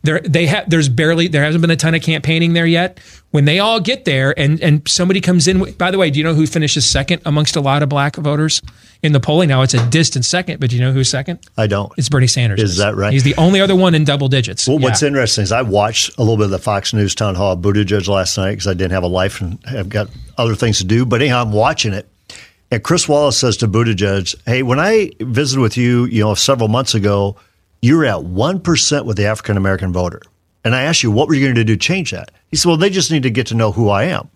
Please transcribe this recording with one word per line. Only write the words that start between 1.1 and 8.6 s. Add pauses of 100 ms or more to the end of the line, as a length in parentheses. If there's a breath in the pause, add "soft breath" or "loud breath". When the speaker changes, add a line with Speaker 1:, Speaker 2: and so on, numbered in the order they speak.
Speaker 1:
there
hasn't
been
a
ton
of
campaigning
there
yet. (320 loud breath)
When
they
all
get
there
and,
and
somebody
comes
in,
w-,
by
the
way,
do
you
know
who
finishes
second
amongst
a
lot
of
black
voters (420 loud breath)